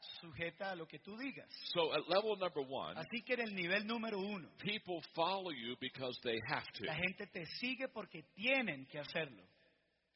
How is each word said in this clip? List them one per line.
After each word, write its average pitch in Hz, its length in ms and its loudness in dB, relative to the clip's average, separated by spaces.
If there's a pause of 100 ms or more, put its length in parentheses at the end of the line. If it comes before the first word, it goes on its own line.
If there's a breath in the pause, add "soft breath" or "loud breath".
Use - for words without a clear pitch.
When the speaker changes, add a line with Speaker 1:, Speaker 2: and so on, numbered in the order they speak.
(200)
Speaker 1:
sujeta 170 520 -4
a 185 40 -2
lo 165 100 -6
que 151 140 -12
tú 202 160 -10
digas. 240 320 -6 (260)
Speaker 2:
So 160 200 6
at 156 160 4
level 208 280 6
number 180 240 0
one, 123 360 0
Speaker 1:
Así 202 280 -4
que 254 100 2
en 240 60 2
el 214 140 -2
nivel 190 320 2
número 226 320 0
uno, 196 380 -2
Speaker 2:
people 180 440 -2 (140)
follow 185 360 2
you 120 280 -4
because 127 440 -2
they 113 140 4 (120)
have 131 240 2
to. 107 100 -8
Speaker 1:
la 120 120 2
gente 185 320 0
te 175 180 -6 (140)
sigue 254 280 0
porque 185 360 -8 (120)
tienen 208 520 4
que 151 120 -6
hacerlo. 139 420 -2 (760)